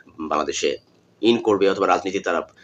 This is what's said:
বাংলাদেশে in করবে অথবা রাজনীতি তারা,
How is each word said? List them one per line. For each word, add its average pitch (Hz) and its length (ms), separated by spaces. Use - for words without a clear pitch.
বাংলাদেশে 76 720
in 117 200
করবে 98 280
অথবা 95 180
রাজনীতি 90 320
তারা, 87 280